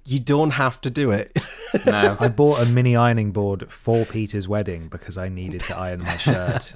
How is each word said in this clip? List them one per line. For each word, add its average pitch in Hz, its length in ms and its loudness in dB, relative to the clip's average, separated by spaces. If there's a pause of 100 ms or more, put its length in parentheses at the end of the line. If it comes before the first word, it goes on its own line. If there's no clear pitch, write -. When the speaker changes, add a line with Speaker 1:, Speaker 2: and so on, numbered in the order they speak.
Speaker 1:
you 135 140 -2
don't 143 300 2
have 131 320 0
to 139 80 -4
do 131 220 0
it. 104 340 -2
<laughs> - 40 -16 (380)
Speaker 2:
No. 202 320 4
Speaker 3:
I 120 80 2
bought 147 340 4
a 120 40 4
mini 123 300 4
ironing 117 360 4
board 98 400 -2
for 113 340 0
Peter's 104 420 -6
wedding 92 420 -4
because 87 280 -12
I 92 120 -6
needed 90 320 -8
to 90 140 -6
iron 90 260 -6
my 87 160 -6
shirt. - 580 -2